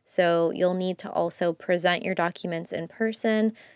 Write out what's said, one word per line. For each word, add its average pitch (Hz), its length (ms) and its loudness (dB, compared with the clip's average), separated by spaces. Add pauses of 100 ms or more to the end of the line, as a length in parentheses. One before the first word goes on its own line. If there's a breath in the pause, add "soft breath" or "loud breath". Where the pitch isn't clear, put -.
So 170 500 2
you'll 180 200 2
need 185 240 -2
to - 120 -10
also 170 400 0
present 175 520 0
your 185 120 -2
documents 170 560 -4
in 165 160 -4
person, 220 640 0 (240 loud breath)